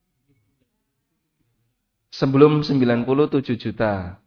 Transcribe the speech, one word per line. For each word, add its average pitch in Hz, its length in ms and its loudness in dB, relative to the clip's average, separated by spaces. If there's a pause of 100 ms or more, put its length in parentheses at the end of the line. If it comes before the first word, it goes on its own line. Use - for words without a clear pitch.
(2000)
Sebelum 147 540 2
sembilan 120 420 0
puluh 143 240 0
tujuh 131 240 -2
juta. 101 720 -6